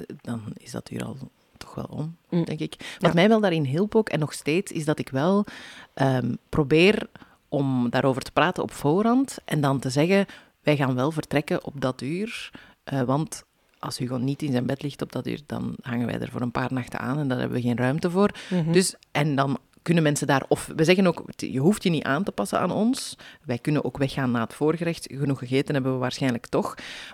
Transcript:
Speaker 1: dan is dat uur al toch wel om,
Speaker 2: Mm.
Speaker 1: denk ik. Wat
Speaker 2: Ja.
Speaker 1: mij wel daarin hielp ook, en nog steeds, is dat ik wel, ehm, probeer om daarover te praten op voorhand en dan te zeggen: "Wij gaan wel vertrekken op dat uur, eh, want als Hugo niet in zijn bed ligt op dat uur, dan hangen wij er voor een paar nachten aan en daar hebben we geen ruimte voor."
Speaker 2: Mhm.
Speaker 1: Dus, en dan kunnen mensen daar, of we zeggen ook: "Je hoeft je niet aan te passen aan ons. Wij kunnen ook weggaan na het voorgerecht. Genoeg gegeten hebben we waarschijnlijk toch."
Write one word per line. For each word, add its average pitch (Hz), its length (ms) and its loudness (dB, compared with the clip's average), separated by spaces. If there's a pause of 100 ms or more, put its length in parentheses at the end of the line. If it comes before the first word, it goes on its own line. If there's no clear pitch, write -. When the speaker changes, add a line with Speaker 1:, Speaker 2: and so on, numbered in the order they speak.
(200)
Speaker 1:
dan 117 220 -8 (140)
is - 140 -20
dat 117 200 -10
uur 123 140 -6
al 117 120 -10 (400)
toch - 180 -18
wel - 160 -8
om, 160 260 -8 (140)
Speaker 2:
Mm. 170 140 2
Speaker 1:
denk 156 160 -6
ik. - 140 -6 (240)
Wat - 120 4
Speaker 2:
Ja. 160 40 -2
Speaker 1:
mij 175 140 6
wel 220 120 6
daarin 170 240 2
hielp 160 300 0
ook, 220 140 4
en 156 100 -2
nog 151 140 -2
steeds, 170 400 -2
is 156 120 -6
dat 151 140 0
ik 123 100 -6
wel, 185 360 2 (500)
ehm, 131 400 2 (140)
probeer 170 600 4 (400)
om 131 420 2
daarover 131 320 2
te - 100 -10
praten 156 300 2
op - 100 -4
voorhand 226 720 2
en 151 160 -2
dan 139 180 2
te 131 120 -2
zeggen: 180 360 4 (360)
"Wij 151 140 4
gaan 131 180 0
wel 127 160 2
vertrekken 156 540 -2
op - 160 -10
dat 131 200 -2
uur, 180 500 -6 (340)
eh, 135 180 -2
want 135 420 -2 (340)
als 135 200 -8
Hugo 131 180 -4
niet 135 260 -2
in 147 100 -2
zijn 123 140 0
bed 131 160 -4
ligt 143 200 -6
op - 100 -8
dat 127 140 -6
uur, 117 200 -6
dan 123 360 -6
hangen 120 240 -4
wij 120 140 -4
er 117 100 -6
voor 120 100 -8
een 120 100 -2
paar 127 220 -4
nachten 127 260 -6
aan 127 200 -4
en 147 100 -2
daar 127 100 -2
hebben 127 180 -2
we 123 60 -2
geen 120 140 0
ruimte 135 340 0
voor." 196 200 2 (200)
Speaker 2:
Mhm. 165 220 2
Speaker 1:
Dus, 180 220 4 (180)
en 147 220 2
dan 139 240 2 (240)
kunnen 170 200 4
mensen 147 240 2
daar, 139 220 4
of - 280 0
we 156 80 4
zeggen 185 220 6
ook: - 180 0 (120)
"Je - 220 -6
hoeft 175 240 4
je 185 80 2
niet 151 140 0
aan 143 200 4
te - 80 -4
passen 202 280 -2
aan 180 100 0
ons. - 460 0 (280)
Wij 123 140 -2
kunnen 151 260 0
ook - 140 -4
weggaan 135 320 0
na 120 120 2
het 110 120 -6
voorgerecht. 165 580 -2
Genoeg 139 260 -2
gegeten 135 360 0
hebben 131 180 0
we 131 60 -2
waarschijnlijk 127 480 -2
toch." - 280 -2 (400)